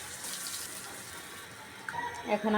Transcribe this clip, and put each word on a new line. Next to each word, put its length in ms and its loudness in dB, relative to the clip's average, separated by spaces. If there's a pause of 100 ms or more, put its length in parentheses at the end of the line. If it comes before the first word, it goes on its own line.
(2250)
এখন 220 6